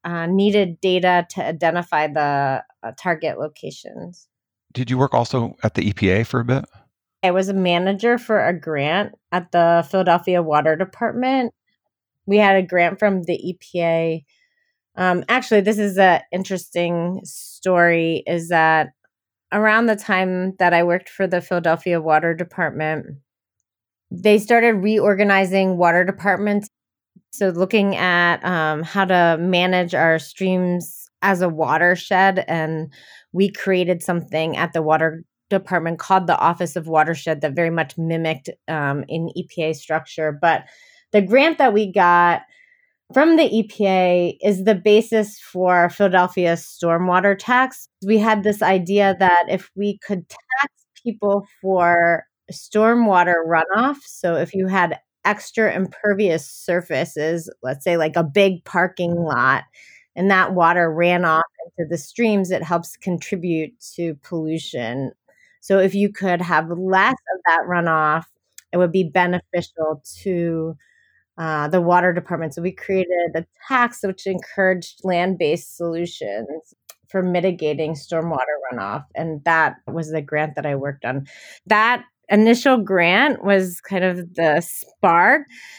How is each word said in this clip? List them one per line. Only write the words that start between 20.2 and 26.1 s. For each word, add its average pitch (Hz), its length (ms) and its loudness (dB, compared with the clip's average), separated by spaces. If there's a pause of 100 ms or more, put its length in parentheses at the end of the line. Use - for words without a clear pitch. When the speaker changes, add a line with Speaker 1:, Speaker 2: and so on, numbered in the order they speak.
Speaker 1:
that 175 160 2
I 170 120 4
worked 175 260 -2
for 190 160 -4
the 175 160 -2
Philadelphia 170 580 -2
Water 160 320 2
Department, 156 840 -6 (920)
they 208 280 2
started 226 380 2
reorganizing 196 1000 2
water 175 260 4
departments. 202 680 -2 (600)